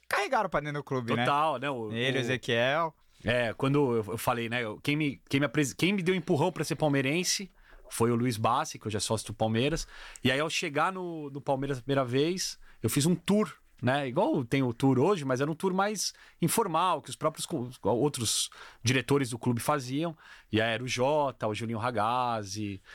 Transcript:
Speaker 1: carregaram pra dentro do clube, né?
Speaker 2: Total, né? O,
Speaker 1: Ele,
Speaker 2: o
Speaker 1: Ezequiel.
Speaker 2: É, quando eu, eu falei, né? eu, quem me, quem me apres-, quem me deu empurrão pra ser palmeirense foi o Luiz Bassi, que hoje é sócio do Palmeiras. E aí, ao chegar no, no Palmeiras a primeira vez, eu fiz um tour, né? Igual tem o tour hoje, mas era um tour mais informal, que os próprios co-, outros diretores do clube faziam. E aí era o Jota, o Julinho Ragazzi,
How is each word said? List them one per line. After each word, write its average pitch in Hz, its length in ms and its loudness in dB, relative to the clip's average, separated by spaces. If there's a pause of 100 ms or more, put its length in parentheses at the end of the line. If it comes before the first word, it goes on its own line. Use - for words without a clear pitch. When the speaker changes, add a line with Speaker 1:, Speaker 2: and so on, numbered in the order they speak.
Speaker 1:
carregaram 269 420 0
pra 156 100 0
dentro 147 200 -6
do 139 40 -6
clube, 123 320 -2
né? 120 100 0
Speaker 2:
Total, 147 340 2
né? 139 100 -4
O, 117 220 -4
Speaker 1:
Ele, 127 260 0
Speaker 2:
o 131 40 0
Speaker 1:
Ezequiel. 127 720 0 (300)
Speaker 2:
É, 117 300 0
quando 135 440 2
eu, 107 160 0
eu 113 40 -4
falei, 117 320 -2
né? 120 140 -2
eu, 104 180 -8
quem 143 140 0
me, 147 340 -2
quem 139 100 2
me 147 60 2
apres-, 139 280 0
quem 185 200 2
me 190 100 -2
deu 175 100 2
empurrão 175 380 0
pra 156 120 -4
ser 147 120 -4
palmeirense 151 760 0 (380)
foi 117 220 2
o 120 40 4
Luiz 120 220 0
Bassi, 123 420 0
que - 80 -8
hoje 104 100 -2
é - 20 -2
sócio - 280 -2
do 107 60 -8
Palmeiras. 117 540 0 (360)
E 127 80 4
aí, 135 80 2
ao 156 100 0
chegar 160 420 -2
no, 170 380 -8
no 139 100 -10
Palmeiras 135 380 -2
a 117 40 -10
primeira 135 220 0
vez, 147 560 -2 (220)
eu 113 80 0
fiz 143 160 2
um 175 100 4
tour, 202 380 2 (280)
né? 135 260 0
Igual 175 360 2
tem 135 200 0
o 120 100 0
tour 135 260 4
hoje, 165 240 4
mas 131 180 0
era 143 80 0
um 160 60 -2
tour 190 180 0
mais 196 400 -2 (280)
informal, 170 600 2
que - 80 -16
os 127 60 -12
próprios 156 300 -2
co-, 123 240 -4 (140)
outros 120 680 0 (340)
diretores 131 460 2
do 120 80 -8
clube 120 240 0
faziam. 147 560 -2 (340)
E 107 100 4
aí 113 120 2
era 117 100 -2
o 131 40 -6
Jota, 127 600 0
o 107 80 0
Julinho 113 240 -4
Ragazzi, 107 1000 -2 (160)